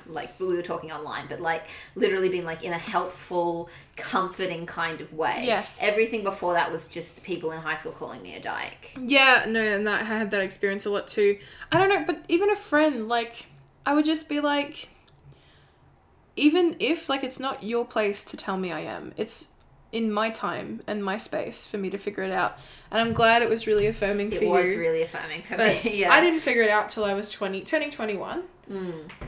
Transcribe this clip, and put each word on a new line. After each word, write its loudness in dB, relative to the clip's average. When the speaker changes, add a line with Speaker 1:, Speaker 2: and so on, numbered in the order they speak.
Speaker 1:
like, -12
we -2
were 0
talking -6
online, -8
but, -8
like, -2
literally 2
been, -2
like, -8
in -4
a -4
helpful, -2
comforting -4
kind -6
of -14
way. -2
Speaker 2:
Yes. 0
Speaker 1:
Everything 2
before -2
that 2
was -8
just -12
people -4
in -8
high -4
school -8
calling -12
me -14
a -12
dyke. -8
Speaker 2:
Yeah, 8
no, 2
and 2
that, 0
I -2
had -2
that 2
experience -2
a -2
lot -2
too. 4
I 6
don't 6
know, 2
but -2
even 4
a 6
friend, 2
like, -2
I 4
would 4
just 0
be -2
like, -2
even 4
if, 0
like, -2
it's -4
not -6
your -2
place -2
to -10
tell -4
me -2
I -6
am. -10
It's -6
in 0
my 0
time -6
and -4
my -2
space -4
for -6
me -2
to -6
figure -6
it -2
out. 0
And 2
I'm 2
glad 6
it 2
was 0
really 4
affirming 0
Speaker 1:
It -2
Speaker 2:
for 2
you. 4
Speaker 1:
was 6
really 2
affirming -6
for -8
Speaker 2:
But 4
Speaker 1:
me, 0
<laughs> -
yeah. 4
Speaker 2:
I 8
didn't 4
figure 2
it 4
out 2
till -4
I 0
was -4
twenty, -4
turning -2
twenty-one. -6
Speaker 1:
Mm. -8